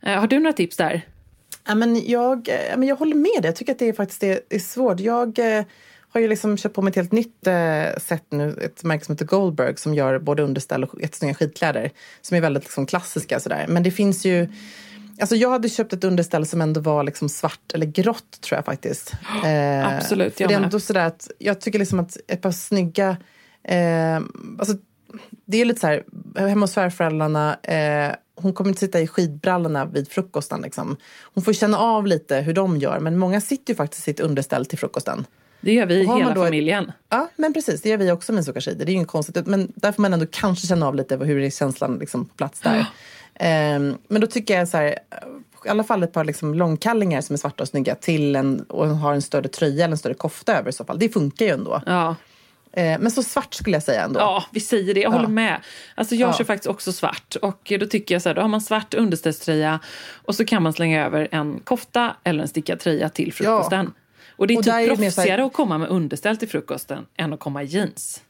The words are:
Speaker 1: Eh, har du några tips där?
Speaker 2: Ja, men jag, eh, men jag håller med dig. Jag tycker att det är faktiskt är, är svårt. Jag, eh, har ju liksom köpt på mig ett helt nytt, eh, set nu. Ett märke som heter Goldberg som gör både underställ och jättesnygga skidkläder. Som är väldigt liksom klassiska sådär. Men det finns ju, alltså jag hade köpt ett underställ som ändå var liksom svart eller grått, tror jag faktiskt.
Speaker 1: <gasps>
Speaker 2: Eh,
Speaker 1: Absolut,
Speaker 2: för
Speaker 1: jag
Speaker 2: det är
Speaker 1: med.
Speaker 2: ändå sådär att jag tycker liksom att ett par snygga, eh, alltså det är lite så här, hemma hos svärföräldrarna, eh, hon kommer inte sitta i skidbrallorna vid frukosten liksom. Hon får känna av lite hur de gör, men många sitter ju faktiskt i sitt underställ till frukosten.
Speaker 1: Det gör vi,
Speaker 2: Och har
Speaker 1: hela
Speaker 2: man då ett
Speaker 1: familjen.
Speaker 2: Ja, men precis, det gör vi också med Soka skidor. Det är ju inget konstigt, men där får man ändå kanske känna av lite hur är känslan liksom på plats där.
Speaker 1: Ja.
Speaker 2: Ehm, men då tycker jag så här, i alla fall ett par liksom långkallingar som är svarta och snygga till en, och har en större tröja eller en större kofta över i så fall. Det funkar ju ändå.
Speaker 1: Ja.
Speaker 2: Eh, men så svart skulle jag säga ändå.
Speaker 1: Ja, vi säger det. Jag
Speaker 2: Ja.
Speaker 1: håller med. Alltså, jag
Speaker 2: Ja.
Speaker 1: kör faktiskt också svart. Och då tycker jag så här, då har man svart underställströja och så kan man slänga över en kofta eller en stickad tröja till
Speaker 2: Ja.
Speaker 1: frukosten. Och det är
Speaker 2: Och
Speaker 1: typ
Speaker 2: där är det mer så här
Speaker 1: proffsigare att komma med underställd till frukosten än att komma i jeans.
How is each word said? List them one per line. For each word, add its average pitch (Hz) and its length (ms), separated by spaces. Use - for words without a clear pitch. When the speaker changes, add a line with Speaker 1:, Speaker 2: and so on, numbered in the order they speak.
Speaker 1:
Eh, 202 180
har 214 60
du 262 120
några 311 140
tips 175 240
där? 165 260
Speaker 2:
Ja, 214 80
men 233 360
jag, 240 380
eh, - 280
men 262 120
jag 277 80
håller 302 200
med 320 260
dig. - 60
Jag 170 80
tycker 269 160
att - 60
det 240 100
är 220 40
faktiskt 202 300
är, 196 180
är 214 80
svårt. 202 420
Jag, 233 380
eh, 220 260
har 233 80
ju 226 80
liksom 214 280
köpt 208 180
på 196 80
mig 196 80
ett 185 60
helt 180 160
nytt, 233 340
eh, 165 520
set - 320
nu. 147 320
Ett - 220
märke 156 200
som 156 100
heter 151 120
Goldberg 156 500
som 156 180
gör 135 240
både 147 240
underställ 135 420
och - 160
jättesnygga 156 340
skidkläder. 147 560
Som - 140
är 170 40
väldigt 143 220
liksom - 240
klassiska - 540
sådär. - 280
Men 170 140
det 180 80
finns 190 360
ju, 175 220
alltså 220 160
jag 247 140
hade 247 180
köpt 220 240
ett 185 120
underställ 175 420
som 170 140
ändå 156 200
var 151 240
liksom 151 240
svart - 460
eller 160 120
grått, 196 540
tror - 180
jag 160 60
faktiskt. - 480
Speaker 1:
<gasps> 214 160
Speaker 2:
Eh, 143 520
Speaker 1:
Absolut, 196 400
Speaker 2:
för - 60
Speaker 1:
jag 190 80
Speaker 2:
det 202 40
är 202 40
Speaker 1:
med. 196 80
Speaker 2:
ändå 196 140
sådär 190 260
att - 320
jag 196 220
tycker 214 180
liksom 190 220
att 175 160
ett 180 140
par 190 100
snygga, 185 640
eh, 165 480
alltså 202 160
det 214 140
är 240 40
lite 233 160
så 180 60
här, 151 180
hemma 202 140
hos 190 100
svärföräldrarna, 156 880
eh, 147 500
hon 185 160
kommer 190 160
inte 190 120
sitta 190 200
i 160 60
skidbrallorna 160 760
vid 143 240
frukosten - 520
liksom. 147 360
Hon 185 100
får 220 80
känna 208 260
av 220 280
lite 160 300
hur 143 160
de 185 240
gör, - 240
men 160 180
många 190 220
sitter - 320
ju 151 40
faktiskt 151 240
i - 100
sitt 147 100
underställ 139 460
till - 120
frukosten. - 480
Speaker 1:
Det 202 120
gör 226 140
vi, 180 200
Speaker 2:
Och - 20
har 240 80
Speaker 1:
hela 254 120
Speaker 2:
man 240 60
då 190 80
ett 175 40
Speaker 1:
familjen. 160 460
Speaker 2:
Ja, 285 280
men 311 180
precis, 208 280
det 214 60
gör 214 80
vi 196 140
också 175 220
med 190 120
Soka 131 160
skidor. 139 180
Det 151 60
är - 80
ju - 40
inget 175 120
konstigt, 170 380
men 196 280
där 208 180
får 208 100
man 196 100
ändå 165 180
kanske 180 360
känna 170 200
av 135 80
lite 135 220
hur 139 260
är 139 80
känslan 135 480
liksom 143 260
på - 100
plats - 260
där. 226 160
Speaker 1:
Ja. 220 100
Speaker 2:
Ehm, 151 540
men 214 120
då 226 60
tycker 214 320
jag 175 100
så 175 80
här, 147 220
i 214 40
alla 214 160
fall 214 180
ett 170 100
par 160 120
liksom 151 300
långkallingar 175 640
som - 140
är 143 40
svarta - 240
och 143 60
snygga 131 260
till 147 420
en, 135 260
och - 260
har 151 260
en 143 80
större 147 260
tröja 151 360
eller 165 80
en 151 60
större - 160
kofta - 440
över 117 100
i 120 40
så - 120
fall. - 140
Det 220 100
funkar 175 380
ju 185 60
ändå. 131 340
Speaker 1:
Ja. 170 300
Speaker 2:
Eh, 165 280
men 226 100
så 240 120
svart - 320
skulle 185 220
jag 151 60
säga 113 220
ändå. - 160
Speaker 1:
Ja, 196 320
vi 214 80
säger 202 340
det. 190 60
Jag 220 120
Speaker 2:
Ja. 226 40
Speaker 1:
håller 233 120
med. 220 320
Alltså, 240 200
jag 240 140
Speaker 2:
Ja. - 40
Speaker 1:
kör 226 120
faktiskt 208 260
också 190 220
svart. - 500
Och 202 380
då 220 60
tycker 208 280
jag 175 80
så 185 60
här, 156 80
då 175 60
har 220 60
man 214 120
svart 214 340
underställströja 160 840
och 196 100
så 233 100
kan 214 180
man 160 100
slänga 156 340
över 151 240
en 151 340
kofta 240 600
eller 160 180
en 147 60
stickad - 320
tröja 156 280
till - 200
Speaker 2:
Ja. 165 40
Speaker 1:
frukosten. 190 600
Och 202 100
det 226 80
är 233 40
Speaker 2:
Och 220 60
Speaker 1:
typ 226 80
Speaker 2:
där 233 80
är 233 80
det - 20
mer - 60
så 208 60
här 202 40
Speaker 1:
proffsigare 196 180
att 262 80
komma 190 260
med 160 100
underställd 180 500
till 226 100
frukosten - 580
än 156 160
att 151 80
komma 143 220
i 139 40
jeans. - 640